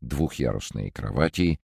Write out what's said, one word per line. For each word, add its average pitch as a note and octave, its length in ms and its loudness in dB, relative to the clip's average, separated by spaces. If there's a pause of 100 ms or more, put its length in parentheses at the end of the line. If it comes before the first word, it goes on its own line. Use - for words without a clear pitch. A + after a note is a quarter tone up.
двухъярусные A#1 920 -2
кровати D#2 680 2 (120)